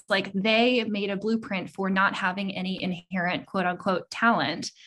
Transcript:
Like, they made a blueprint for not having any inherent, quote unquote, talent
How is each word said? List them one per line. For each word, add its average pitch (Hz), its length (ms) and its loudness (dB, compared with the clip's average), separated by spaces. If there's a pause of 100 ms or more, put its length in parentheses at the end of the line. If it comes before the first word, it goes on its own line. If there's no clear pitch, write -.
Like, 196 240 0
they 220 500 4
made 208 260 -2
a 202 60 -2
blueprint 202 540 -2
for 190 200 -2
not 190 240 4
having 196 440 -2
any 185 260 -4
inherent, 180 640 -2
quote 190 200 -2
unquote, 180 460 -2
talent 170 580 0 (180)